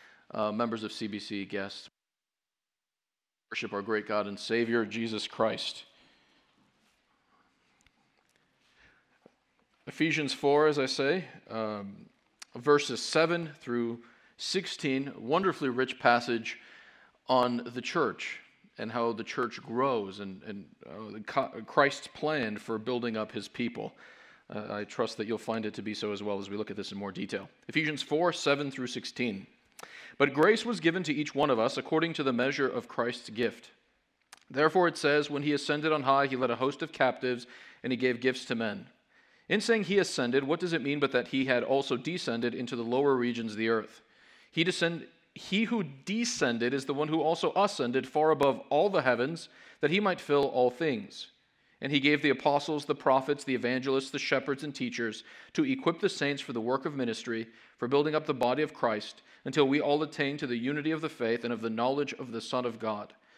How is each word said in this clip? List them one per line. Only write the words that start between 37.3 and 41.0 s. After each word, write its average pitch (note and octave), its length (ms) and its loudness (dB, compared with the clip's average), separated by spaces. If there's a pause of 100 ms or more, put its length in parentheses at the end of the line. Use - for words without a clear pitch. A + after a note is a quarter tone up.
and C3 100 -4
he B2 40 -2
gave A#2+ 240 2
gifts C3 240 0
to B2+ 100 -4
men.'" A2 320 -4 (640)
In G#3 120 2
saying A3 240 2
"he G3 140 2
ascended," C3+ 460 2
what D#3+ 160 0
does F3 120 -2
it D#3 100 0
mean C#3+ 180 0